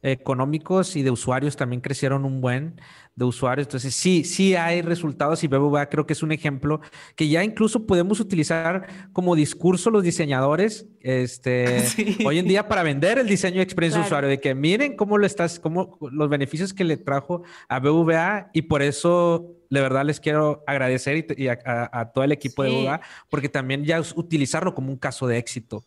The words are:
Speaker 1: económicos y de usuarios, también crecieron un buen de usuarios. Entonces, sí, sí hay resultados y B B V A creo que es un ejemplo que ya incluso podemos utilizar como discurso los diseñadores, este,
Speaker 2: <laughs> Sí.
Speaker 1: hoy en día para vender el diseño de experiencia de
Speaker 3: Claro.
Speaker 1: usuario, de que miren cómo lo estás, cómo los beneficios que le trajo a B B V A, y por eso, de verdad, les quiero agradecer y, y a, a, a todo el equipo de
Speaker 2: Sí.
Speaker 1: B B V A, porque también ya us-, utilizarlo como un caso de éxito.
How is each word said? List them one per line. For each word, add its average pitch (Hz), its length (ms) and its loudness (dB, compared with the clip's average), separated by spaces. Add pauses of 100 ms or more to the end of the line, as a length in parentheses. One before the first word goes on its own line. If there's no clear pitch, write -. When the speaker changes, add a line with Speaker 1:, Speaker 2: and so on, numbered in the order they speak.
Speaker 1:
económicos 139 920 -2
y 139 80 -2
de 131 80 2
usuarios, 127 460 -2
también 123 240 -4
crecieron 139 440 -2
un 135 160 -4
buen 131 400 -4 (360)
de 127 80 -2
usuarios. 127 420 0
Entonces, 131 300 -6
sí, 185 260 4
sí 190 320 2
hay 170 260 0
resultados 160 640 -2
y 160 60 0
B 135 100 2
B 143 60 4
V 147 160 2
A 143 80 -2
creo 151 180 -2
que 165 60 -2
es - 100 -4
un 156 80 -2
ejemplo 151 500 -2 (360)
que 156 120 0
ya 160 140 4
incluso 220 420 0
podemos 190 360 2
utilizar 170 680 -2 (260)
como 180 220 2
discurso 170 560 2
los 208 140 4
diseñadores, 160 840 0 (140)
este, 123 800 0
Speaker 2:
<laughs> - 0 -
Sí. 202 440 0
Speaker 1:
hoy 147 140 2
en 180 80 0
día 202 220 2
para 196 160 2
vender 160 340 2
el 254 80 2
diseño 190 300 0
de 190 60 2
experiencia 170 360 0
de 165 60 2
Speaker 3:
Claro. 156 140 0
Speaker 1:
usuario, 139 120 2
de 139 100 0
que 135 140 0
miren 196 400 2
cómo 208 240 0
lo 202 80 4
estás, 175 320 -2
cómo 180 420 -4
los 147 280 -2
beneficios 151 440 -2
que 190 120 -2
le 160 140 0
trajo 139 440 -4 (260)
a 131 120 -2
B 139 100 2
B 156 60 6
V 165 200 4
A, 185 360 -2
y 160 100 0
por 156 200 0
eso, 170 720 2 (120)
de 139 120 2
verdad, 135 240 2
les 147 160 -2
quiero 151 480 0
agradecer 135 480 0
y, 160 100 -4 (160)
y 131 60 0
a, 120 160 -2
a, 120 360 -4
a 113 120 -8
todo 131 100 0
el 139 80 2
equipo 139 320 -2
de 131 60 2
Speaker 2:
Sí. 131 80 0
Speaker 1:
B 135 60 0
B 131 60 0
V 143 60 -2
A, 165 60 -8 (280)
porque 143 200 -4
también 135 360 -4
ya 160 160 2
us-, 165 160 -6
utilizarlo 165 600 -2
como 135 160 -6
un 131 60 -8
caso 131 280 -6
de 117 120 0
éxito. 117 480 -10